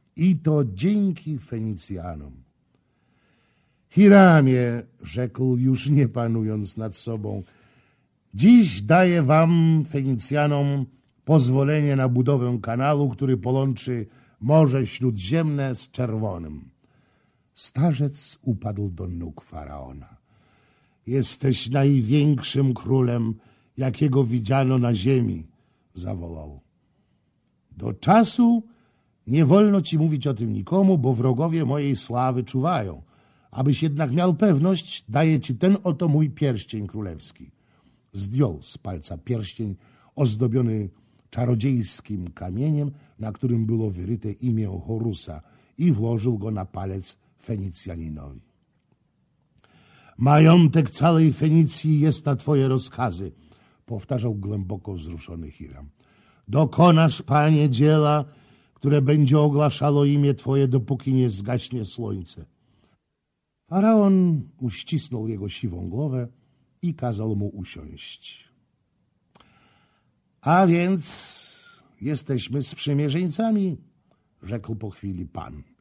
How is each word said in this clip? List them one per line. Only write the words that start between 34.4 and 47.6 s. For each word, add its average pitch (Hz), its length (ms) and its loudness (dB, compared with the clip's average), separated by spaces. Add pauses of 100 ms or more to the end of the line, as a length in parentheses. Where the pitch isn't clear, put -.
daję 151 320 2
ci 127 140 -6
ten 180 280 2
oto 175 260 -2
mój 147 220 2
pierścień 110 560 -4
królewski”. 87 640 -12 (600)
Zdjął 101 500 -4
z - 160 -16
palca 85 400 -12
pierścień 104 580 -8 (400)
ozdobiony 113 760 0 (400)
czarodziejskim 113 1000 -4
kamieniem, 139 600 -4 (280)
na 110 140 -8
którym 117 340 -2
było 113 240 -2
wyryte 101 420 -8
imię 110 540 -4
Horusa, 110 560 -8 (360)
i 170 140 4
włożył 113 460 0
go 107 120 -6
na 98 140 -6
palec 95 540 -12 (240)
Fenicjaninowi. 82 1000 -10 (1800)